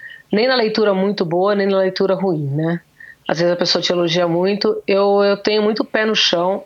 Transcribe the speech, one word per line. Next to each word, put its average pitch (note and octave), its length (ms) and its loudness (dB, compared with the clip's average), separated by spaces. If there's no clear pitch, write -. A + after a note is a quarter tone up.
Nem G#3+ 180 2
na C4 80 2
leitura G#3+ 360 2
muito G3 320 0
boa, F3+ 300 0
nem G3 120 0
na G3 120 2
leitura F#3+ 360 0
ruim, E3+ 340 -2
né? D#3+ 320 -2
Às D3+ 100 -4
vezes F3 140 2
a F3 40 -2
pessoa F3 260 -2
te F#3 100 -2
elogia F3 360 0
muito. G3+ 580 0
Eu, G3+ 360 2
eu G3+ 140 2
tenho G#3+ 260 0
muito G#3+ 220 0
pé A3 200 -2
no A3 100 0
chão. F#3 520 0